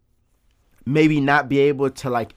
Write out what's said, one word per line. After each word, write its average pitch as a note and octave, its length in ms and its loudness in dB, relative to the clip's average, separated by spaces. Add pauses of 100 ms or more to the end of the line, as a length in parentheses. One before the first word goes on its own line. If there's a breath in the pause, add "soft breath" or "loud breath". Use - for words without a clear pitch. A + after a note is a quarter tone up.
(840)
maybe D#3 360 2
not C#3 280 0
be C#3 100 0
able C#3 300 0
to, C3 200 -10
like, A#2 280 -6